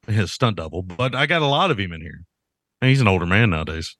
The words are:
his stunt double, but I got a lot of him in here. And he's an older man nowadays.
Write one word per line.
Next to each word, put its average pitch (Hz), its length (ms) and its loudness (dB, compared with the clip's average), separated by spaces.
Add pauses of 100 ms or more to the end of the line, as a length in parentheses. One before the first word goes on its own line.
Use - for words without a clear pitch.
his 104 260 0
stunt 113 260 0
double, 82 260 -6
but 123 320 -6
I 139 100 0
got 165 160 2
a 147 60 2
lot 160 240 2
of 107 80 -2
him 92 120 -4
in 82 100 -14
here. 85 200 -14 (600)
And 127 80 4
he's 135 120 4
an 113 60 4
older 92 180 2
man 101 240 4
nowadays. 80 500 -6